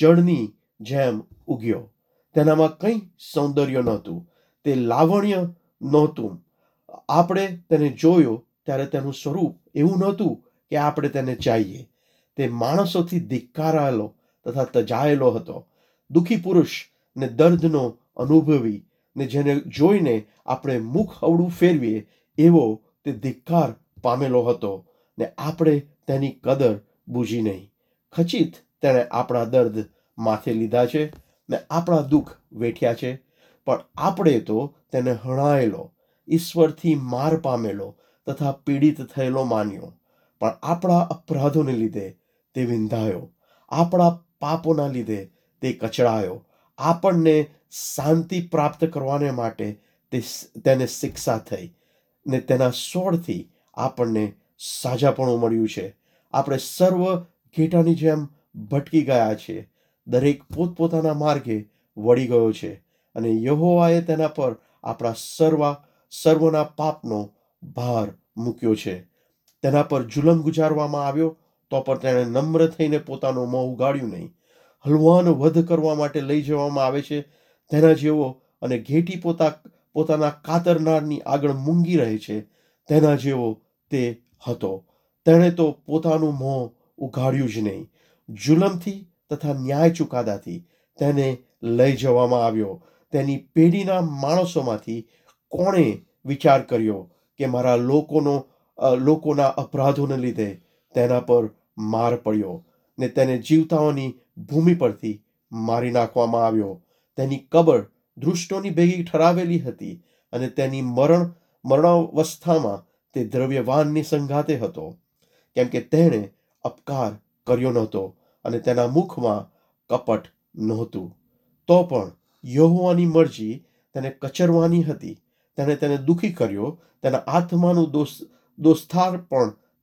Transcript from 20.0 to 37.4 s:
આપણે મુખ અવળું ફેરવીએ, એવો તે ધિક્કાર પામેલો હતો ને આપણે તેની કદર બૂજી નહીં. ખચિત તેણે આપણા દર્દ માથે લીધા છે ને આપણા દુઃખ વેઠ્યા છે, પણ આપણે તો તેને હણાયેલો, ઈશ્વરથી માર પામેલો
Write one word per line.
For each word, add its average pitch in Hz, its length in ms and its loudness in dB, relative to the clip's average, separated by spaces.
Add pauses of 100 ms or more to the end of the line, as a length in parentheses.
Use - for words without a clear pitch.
આપણે 127 320 -4
મુખ 131 460 -4
અવળું 170 260 2
ફેરવીએ, 135 580 0 (300)
એવો 147 440 6 (220)
તે 143 80 -6
ધિક્કાર 131 600 -2 (280)
પામેલો 127 400 0
હતો 110 440 -4 (320)
ને - 200 -6
આપણે 156 420 0
તેની 135 500 -6
કદર 127 500 0 (280)
બૂજી 120 340 -4
નહીં. 95 300 -6 (400)
ખચિત 170 420 -2 (280)
તેણે 127 220 2
આપણા 123 400 -2
દર્દ 113 400 0 (340)
માથે 110 340 -2
લીધા 113 340 0
છે 151 260 -4 (380)
ને - 80 -4 (120)
આપણા 170 300 0
દુઃખ 143 360 0 (160)
વેઠ્યા 117 420 -2
છે, 127 280 -10 (420)
પણ - 200 -2 (120)
આપણે 160 440 2
તો 110 340 -4 (180)
તેને 127 200 0
હણાયેલો, 127 800 -2 (360)
ઈશ્વરથી 165 640 0
માર 135 420 -2
પામેલો 113 600 -6 (300)